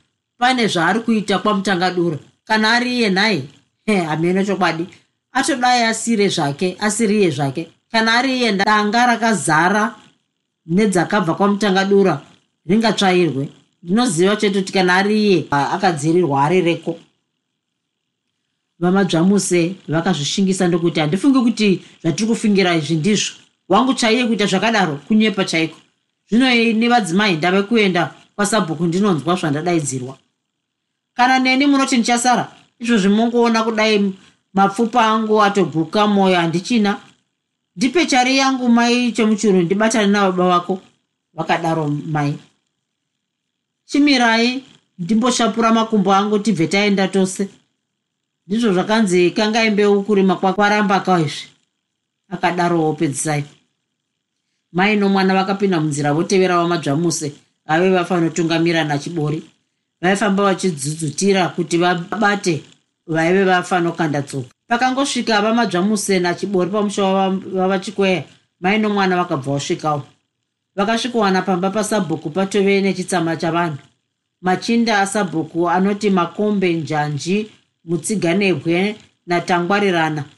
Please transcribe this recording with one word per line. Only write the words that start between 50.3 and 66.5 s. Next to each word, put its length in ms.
kwa-, 160
kwaramba 480
kaizvi. 480
Akadarowo 640
Pedzisai. 520
Mai 240
nomwana 380
vakapinda 460
munzira, 320
votevera 440
vamadzvamuse 760
vaive 240
vafanotungamira 920
naChibori. 580
Vaifamba 420
vachidzudzutira 1080
kuti 300
vabate 840
vaive 380
vafanokanda 800
tsoka. 260
Pakangosvika 760
vamadzvamuse 760
naChibori 520